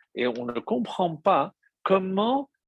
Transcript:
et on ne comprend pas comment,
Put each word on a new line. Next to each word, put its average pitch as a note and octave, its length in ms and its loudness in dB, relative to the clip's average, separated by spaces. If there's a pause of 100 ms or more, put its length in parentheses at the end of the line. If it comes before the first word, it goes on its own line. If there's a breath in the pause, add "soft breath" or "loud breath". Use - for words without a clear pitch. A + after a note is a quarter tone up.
(140 soft breath)
et A#2+ 140 0
on A#2+ 180 -4
ne A#2 140 -6
comprend F3 560 -2
pas E3 380 2 (280)
comment, G3 680 0 (160)